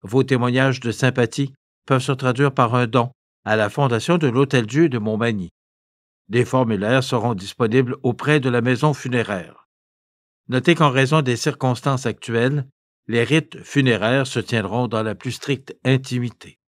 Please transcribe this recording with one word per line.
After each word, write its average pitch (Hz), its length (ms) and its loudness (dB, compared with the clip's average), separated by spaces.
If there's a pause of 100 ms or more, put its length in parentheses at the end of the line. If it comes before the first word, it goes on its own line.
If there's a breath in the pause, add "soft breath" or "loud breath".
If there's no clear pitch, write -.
Vos 120 200 0
témoignages 127 560 2
de 117 140 -4
sympathie 127 600 0 (300)
peuvent 131 180 2
se 143 100 -2
traduire 131 400 0
par 123 240 2
un 123 100 2
don 120 240 0 (340)
à 107 120 0
la 104 120 2
Fondation 131 500 0
de 156 100 0
l'Hôtel-Dieu 131 600 2
de 120 100 -2
Montmagny. 107 520 -2 (760)
Des 120 160 2
formulaires 117 600 0
seront 120 300 -2
disponibles 120 680 0
auprès 135 340 0
de 131 100 -2
la 120 120 2
maison 127 340 0
funéraire. 107 720 -6 (840)
Notez 156 280 2
qu'en 156 140 4
raison 135 320 2
des 123 140 0
circonstances 131 720 -2
actuelles, 123 600 -2 (400)
les 117 140 2
rites 151 400 -2
funéraires 127 640 2
se 123 140 -4
tiendront 110 480 -2
dans 110 160 -2
la 107 100 -4
plus - 160 -8
stricte - 540 -6
intimité. 127 840 -2